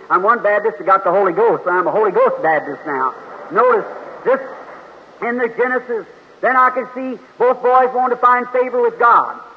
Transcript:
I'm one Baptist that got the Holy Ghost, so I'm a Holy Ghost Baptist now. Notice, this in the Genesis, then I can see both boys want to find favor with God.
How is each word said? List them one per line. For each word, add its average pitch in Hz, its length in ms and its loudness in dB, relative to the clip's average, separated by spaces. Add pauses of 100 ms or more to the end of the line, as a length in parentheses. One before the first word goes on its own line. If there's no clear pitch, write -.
I'm 175 140 0
one 226 160 2
Baptist 208 400 0
that 170 60 -12
got 190 200 2
the 185 60 0
Holy 190 220 2
Ghost, 196 320 2
so 180 60 -2
I'm 180 160 0
a 156 40 0
Holy 196 200 2
Ghost 185 320 2
Baptist 143 440 -2
now. 131 260 -2 (380)
Notice, 220 340 2 (400)
this 523 160 0 (840)
in 240 140 -4
the 240 100 -2
Genesis, 240 580 -4 (340)
then 240 160 0
I 254 140 4
can 254 240 -4
see 254 260 -8 (180)
both 254 240 2
boys 254 320 4
want 247 180 0
to 240 40 0
find 247 340 2
favor 247 320 0
with 226 160 0
God. 214 420 2 (160)